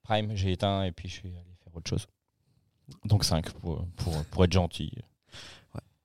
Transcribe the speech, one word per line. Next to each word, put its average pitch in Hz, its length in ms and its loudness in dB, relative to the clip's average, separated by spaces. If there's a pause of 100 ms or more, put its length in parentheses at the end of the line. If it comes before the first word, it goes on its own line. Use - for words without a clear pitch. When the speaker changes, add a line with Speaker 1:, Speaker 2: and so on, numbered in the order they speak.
Speaker 1:
Prime, 107 320 0
j'ai 95 180 2
éteint 98 300 2
et 92 100 -2
puis - 160 -12
je - 60 -10
suis - 120 -14
allé 87 260 -14 (100)
faire 82 120 -20
autre 82 140 -10
chose. - 180 -2 (960)
Donc 101 220 4
cinq 80 260 0
pour, 85 340 -4 (120)
pour, 78 340 -2
pour 90 140 6
être 85 80 6
gentil. 85 360 2 (840)
Speaker 2:
Ouais. - 60 -10 (240)